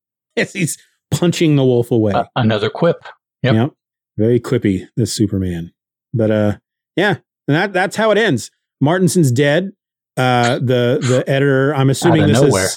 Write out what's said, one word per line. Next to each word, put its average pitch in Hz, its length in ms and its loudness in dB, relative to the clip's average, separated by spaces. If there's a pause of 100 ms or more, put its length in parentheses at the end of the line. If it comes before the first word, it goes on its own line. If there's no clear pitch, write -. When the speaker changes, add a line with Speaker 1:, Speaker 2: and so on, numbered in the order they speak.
(160)
Speaker 1:
<laughs> - 200 -20
as - 160 -4
he's 185 240 -4 (340)
punching 165 460 0
the 135 80 2
wolf 120 260 2
away. 107 220 2
Speaker 2:
Uh, 117 120 0 (120)
another 110 320 0
quip. - 360 -2 (380)
Yep. 127 120 2
Speaker 1:
Yep. 113 160 0 (480)
Very 117 220 2
quippy, 107 460 -2 (100)
this 110 180 -2
Superman. 92 580 -4 (400)
But, 110 180 0
uh, 107 260 0 (400)
yeah, 185 200 0 (320)
and 139 80 2
that, 202 160 -2
that's 185 240 -2
how 220 140 2
it 202 80 2
ends. 165 320 -2 (300)
Martinson's 170 500 2
dead. 147 400 0 (460)
Uh, 123 420 0
the, 123 420 0
the 127 240 0
Speaker 2:
<sighs> - 40 -10
Speaker 1:
editor, 139 460 0
I'm 135 160 0
assuming 156 340 2
Speaker 2:
Outta 147 80 2
Speaker 1:
this 123 100 2
Speaker 2:
nowhere. 98 220 2
Speaker 1:
is 92 120 -2